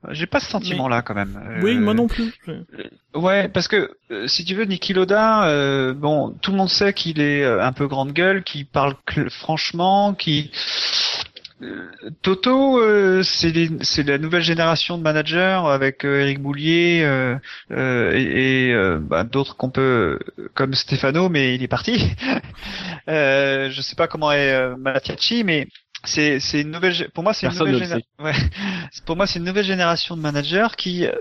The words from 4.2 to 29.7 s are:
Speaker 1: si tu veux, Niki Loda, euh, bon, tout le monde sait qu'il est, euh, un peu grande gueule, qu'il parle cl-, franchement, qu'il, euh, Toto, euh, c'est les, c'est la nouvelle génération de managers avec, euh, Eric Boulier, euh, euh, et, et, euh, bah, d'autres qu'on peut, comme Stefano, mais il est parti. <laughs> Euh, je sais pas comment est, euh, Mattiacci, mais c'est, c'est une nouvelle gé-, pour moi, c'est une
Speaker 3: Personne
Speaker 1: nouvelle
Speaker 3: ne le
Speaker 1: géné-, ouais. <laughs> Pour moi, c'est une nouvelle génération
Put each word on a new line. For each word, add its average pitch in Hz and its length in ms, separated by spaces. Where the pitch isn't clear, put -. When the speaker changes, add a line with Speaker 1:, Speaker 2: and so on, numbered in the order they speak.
Speaker 1:
si - 180
tu 185 120
veux, 220 80
Niki 196 300
Loda, 208 520
euh, 139 480
bon, 147 360
tout - 80
le 196 60
monde 190 140
sait 196 220
qu'il 160 280
est, 143 240
euh, 113 200
un 131 60
peu 139 160
grande 135 260
gueule, 185 300
qu'il 143 240
parle 139 280
cl-, - 220
franchement, 190 840
qu'il, 151 360
euh, 92 240
Toto, 254 580
euh, 202 420
c'est 165 300
les, 165 180
c'est - 200
la 143 160
nouvelle 160 240
génération 165 560
de 165 60
managers 160 640
avec, 135 380
euh, 139 180
Eric 139 200
Boulier, 165 640
euh, 131 320
euh, 123 420
et, 127 580
et, 120 40
euh, 95 260
bah, 78 220
d'autres 131 340
qu'on 131 140
peut, 120 480
comme 135 200
Stefano, 139 540
mais 135 260
il 127 80
est 120 60
parti. 220 420
<laughs> - 20
Euh, 139 640
je 135 100
sais - 160
pas 165 100
comment 156 240
est, 143 240
euh, 127 220
Mattiacci, 135 680
mais 160 240
c'est, 147 340
c'est 147 220
une 151 100
nouvelle 175 220
gé-, 175 160
pour - 160
moi, 208 80
c'est - 140
une 127 60
Speaker 3:
Personne 156 200
Speaker 1:
nouvelle 123 160
Speaker 3:
ne 170 60
le 117 60
Speaker 1:
géné-, - 40
ouais. 151 120
<laughs> 175 360
Pour 165 100
moi, 196 100
c'est 185 140
une 170 40
nouvelle 190 200
génération 175 520